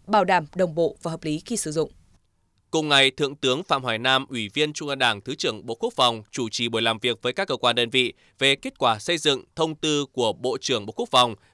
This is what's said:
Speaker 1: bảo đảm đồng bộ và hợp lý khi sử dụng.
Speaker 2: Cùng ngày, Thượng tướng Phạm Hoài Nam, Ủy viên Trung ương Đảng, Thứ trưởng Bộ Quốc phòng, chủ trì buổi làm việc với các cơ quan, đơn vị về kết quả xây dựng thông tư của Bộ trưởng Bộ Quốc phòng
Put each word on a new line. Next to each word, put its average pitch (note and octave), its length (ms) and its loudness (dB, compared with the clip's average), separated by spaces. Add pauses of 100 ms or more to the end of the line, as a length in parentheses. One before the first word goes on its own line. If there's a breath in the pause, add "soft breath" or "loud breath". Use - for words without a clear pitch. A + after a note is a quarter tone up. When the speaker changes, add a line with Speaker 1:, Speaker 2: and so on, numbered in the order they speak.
Speaker 1:
bảo G3+ 180 4
đảm F3 200 2 (100)
đồng F3 200 0
bộ E3 260 0
và E3 100 -6
hợp E3 120 -10
lý D#3 220 -4
khi A#3 120 -6
sử D#3 140 -6
dụng. D#3 200 -2 (800)
Speaker 2:
Cùng D#3 180 0
ngày, C3+ 220 6
Thượng C#3+ 240 -2
tướng C#3 280 0
Phạm C3+ 200 0
Hoài A2+ 140 -2
Nam, C3 320 2
Ủy A2+ 240 -6
viên D3+ 200 0
Trung D3 160 -8
ương C3+ 100 -6
Đảng, A2 220 2
Thứ C3+ 140 -8
trưởng A2 300 -4
Bộ A2+ 100 -6
Quốc A#3 180 -4
phòng, A#2 380 2
chủ A#2 180 -4
trì A#2 200 -2
buổi A2+ 120 -2
làm A2+ 180 0
việc A#2+ 220 -2
với B2 120 -2
các F#3+ 140 -4
cơ B2+ 100 -4
quan, A#2+ 180 2
đơn A#2+ 140 0
vị B2 240 0 (260 soft breath)
về C#3 160 4
kết - 220 -12
quả A2+ 220 0
xây F3 180 -2
dựng C#3 260 0 (120)
thông D#3+ 200 -2
tư D3 300 -2
của A2+ 280 -2
Bộ A#2 280 -4
trưởng A2 240 -2
Bộ A2 100 -12
Quốc A#3 160 -6
phòng B2 240 4 (180)